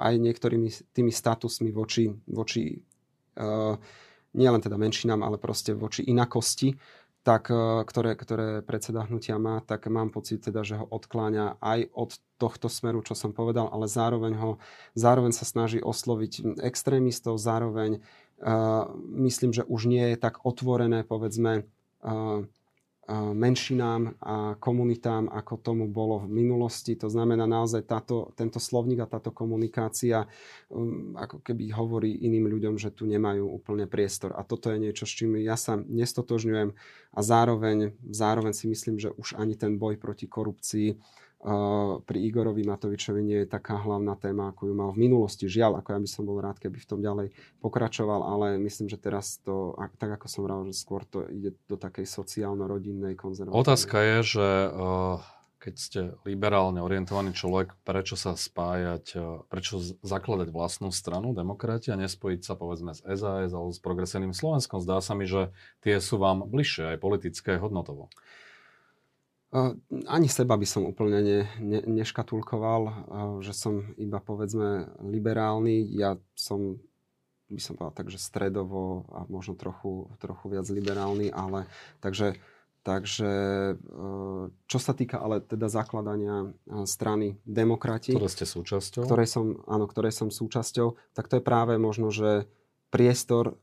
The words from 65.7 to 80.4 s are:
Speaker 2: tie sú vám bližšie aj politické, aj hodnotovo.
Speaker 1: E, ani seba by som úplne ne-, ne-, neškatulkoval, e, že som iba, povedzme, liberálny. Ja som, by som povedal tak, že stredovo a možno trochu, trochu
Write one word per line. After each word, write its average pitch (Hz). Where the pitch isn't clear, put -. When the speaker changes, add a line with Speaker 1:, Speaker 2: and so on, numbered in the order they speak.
Speaker 2:
tie 104
sú 98
vám 95
bližšie 92
aj -
politické, 95
aj 87
hodnotovo. 87
Speaker 1:
E, 127
ani 156
seba 127
by 101
som -
úplne 104
ne-, 101
ne-, 107
neškatulkoval, 113
e, 107
že 101
som 104
iba, 104
povedzme, 101
liberálny. 110
Ja 98
som, 101
by 101
som -
povedal 78
tak, 95
že 95
stredovo 95
a 90
možno 92
trochu, 95
trochu 95